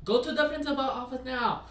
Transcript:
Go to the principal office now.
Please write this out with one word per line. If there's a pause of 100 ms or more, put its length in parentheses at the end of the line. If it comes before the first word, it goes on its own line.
Go
to
the
principal
office
now.